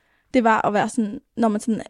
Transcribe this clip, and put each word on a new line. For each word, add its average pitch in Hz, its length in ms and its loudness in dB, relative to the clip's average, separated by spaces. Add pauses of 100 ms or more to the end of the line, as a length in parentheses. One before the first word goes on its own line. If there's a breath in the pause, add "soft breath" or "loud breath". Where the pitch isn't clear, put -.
(340)
Det 254 100 4
var 220 220 2
at 208 80 0
være 208 160 0
sådan, 214 320 -6 (160)
når 226 100 2
man 214 140 -2
sådan 220 280 -2